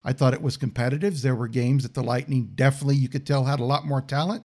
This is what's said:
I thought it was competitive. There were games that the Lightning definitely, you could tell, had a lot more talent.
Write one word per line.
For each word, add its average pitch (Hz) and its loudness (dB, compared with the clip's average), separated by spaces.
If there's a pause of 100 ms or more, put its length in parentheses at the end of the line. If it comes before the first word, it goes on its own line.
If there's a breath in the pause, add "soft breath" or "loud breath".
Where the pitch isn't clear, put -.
I 127 -2
thought 131 4
it 156 -6
was 135 -2
competitive. 139 -2
There 131 2
were 117 -4
games 123 2
that - -10
the 135 -4
Lightning 123 -2
definitely, 139 2
you 131 2
could 139 -6
tell, 139 2
had 139 0
a 120 0
lot 147 0
more 135 -2
talent. 160 -4